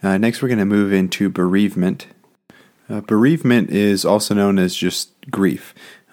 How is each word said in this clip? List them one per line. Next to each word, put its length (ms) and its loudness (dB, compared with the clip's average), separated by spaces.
Uh, 140 0
next, 240 0
we're 80 -2
gonna 160 0
move 280 2
into 360 0
bereavement. 760 -2
Uh, 140 -8
bereavement 680 2
is 360 0
also 280 0
known 260 2
as 180 0
just 340 -6
grief. 440 -2